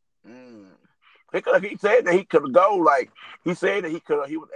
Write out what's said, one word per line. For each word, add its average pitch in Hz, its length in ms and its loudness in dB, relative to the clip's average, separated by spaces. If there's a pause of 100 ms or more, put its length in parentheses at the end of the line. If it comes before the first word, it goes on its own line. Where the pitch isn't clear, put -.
(280)
Mm. 120 380 -20 (680)
Because 180 300 -2
he 202 140 -10
said 214 280 2
that 175 100 0
he 190 100 0
could 143 280 0
go, 196 240 4
like, 147 340 2 (340)
he 175 100 -2
said 196 300 -2
that 160 60 -6
he 165 100 -8
could, 147 280 -4
he 156 80 -10
was 151 180 -14